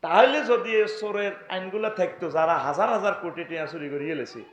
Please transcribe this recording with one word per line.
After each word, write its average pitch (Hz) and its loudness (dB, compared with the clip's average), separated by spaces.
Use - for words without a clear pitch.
তাহলে 240 6
যদি 220 2
এ 214 4
চোরের 202 -4
আইনগুলা 190 -4
থাকতো, 175 -2
যারা 160 4
হাজার 151 0
হাজার 202 0
কোটি 170 -8
টাকা 160 -6
চুরি 151 -8
করে 143 -6
এলেছে, 139 -6